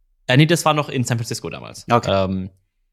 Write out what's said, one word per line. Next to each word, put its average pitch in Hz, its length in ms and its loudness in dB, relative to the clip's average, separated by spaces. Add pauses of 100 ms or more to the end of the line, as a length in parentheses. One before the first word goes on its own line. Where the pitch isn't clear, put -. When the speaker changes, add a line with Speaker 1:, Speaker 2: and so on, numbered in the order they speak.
(280)
Speaker 1:
äh, 127 80 4
nee, 151 100 8
das 165 180 2
war 156 80 4
noch 151 160 -2
in 131 140 -4
San 120 160 -2
Francisco 117 320 -8
damals. 58 400 -14
Speaker 2:
Okay. 117 220 2
Speaker 1:
Ähm, 95 380 -2 (420)